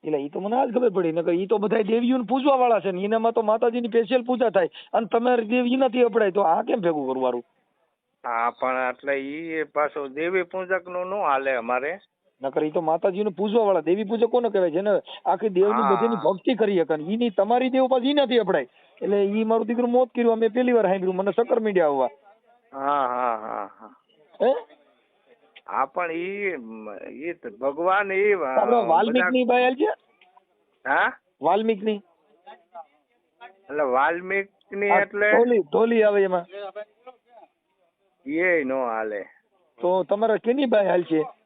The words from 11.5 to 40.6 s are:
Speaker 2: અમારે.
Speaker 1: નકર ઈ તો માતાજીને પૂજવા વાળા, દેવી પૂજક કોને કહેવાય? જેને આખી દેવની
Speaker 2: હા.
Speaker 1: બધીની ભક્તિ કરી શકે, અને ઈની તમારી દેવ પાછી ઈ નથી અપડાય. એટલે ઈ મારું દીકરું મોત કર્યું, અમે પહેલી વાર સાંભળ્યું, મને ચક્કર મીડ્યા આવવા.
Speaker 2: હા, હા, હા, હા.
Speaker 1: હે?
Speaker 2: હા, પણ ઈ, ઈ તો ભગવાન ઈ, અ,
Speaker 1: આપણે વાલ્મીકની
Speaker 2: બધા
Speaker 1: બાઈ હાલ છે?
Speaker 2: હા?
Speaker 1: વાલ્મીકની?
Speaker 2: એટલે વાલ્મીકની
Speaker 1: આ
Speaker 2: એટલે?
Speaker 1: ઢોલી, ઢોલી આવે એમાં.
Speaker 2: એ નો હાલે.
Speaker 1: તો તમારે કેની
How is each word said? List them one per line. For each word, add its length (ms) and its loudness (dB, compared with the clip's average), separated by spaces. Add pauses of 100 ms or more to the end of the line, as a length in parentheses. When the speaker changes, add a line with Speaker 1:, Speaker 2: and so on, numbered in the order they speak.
Speaker 2:
અમારે. 440 -4 (420)
Speaker 1:
નકર 220 -2
ઈ 80 -2
તો 100 -2
માતાજીને 480 0
પૂજવા 360 0
વાળા, 160 2
દેવી 220 0
પૂજક 260 0
કોને 200 2
કહેવાય? 220 0
જેને 200 0 (340)
આખી 240 0
દેવની 320 2
Speaker 2:
હા. 140 4
Speaker 1:
બધીની 200 0
ભક્તિ 400 0
કરી 240 0
શકે, 140 0
અને 100 -4
ઈની 260 -2
તમારી 400 0
દેવ 180 2
પાછી 220 2
ઈ 40 0
નથી 260 2
અપડાય. 280 0 (340)
એટલે 240 2
ઈ 180 0
મારું 240 0
દીકરું 240 0
મોત 180 2
કર્યું, 240 2
અમે 160 2
પહેલી 220 0
વાર 140 4
સાંભળ્યું, 300 0
મને 160 0
ચક્કર 280 0
મીડ્યા 280 2
આવવા. 220 2 (600)
Speaker 2:
હા, 360 0
હા, 300 -2
હા, 320 -8 (100)
હા. 160 -20 (460)
Speaker 1:
હે? 120 2 (1120)
Speaker 2:
હા, 180 -2
પણ 260 -6
ઈ, 440 -6 (720)
ઈ 60 -8
તો 160 -14
ભગવાન 640 -2
ઈ, 220 2
અ, 140 -2
Speaker 1:
આપણે 400 2
વાલ્મીકની 580 2
Speaker 2:
બધા 80 0
Speaker 1:
બાઈ 100 4
હાલ 120 2
છે? 160 0 (920)
Speaker 2:
હા? 260 2 (300)
Speaker 1:
વાલ્મીકની? 600 0 (1700)
Speaker 2:
એટલે 140 -2
વાલ્મીકની 1040 -2
Speaker 1:
આ 100 4
Speaker 2:
એટલે? 320 0
Speaker 1:
ઢોલી, 280 4
ઢોલી 440 2
આવે 200 4
એમાં. 220 -2 (1800)
Speaker 2:
એ 380 0
નો 220 -2
હાલે. 360 -4 (600)
Speaker 1:
તો 220 0
તમારે 360 0
કેની 260 0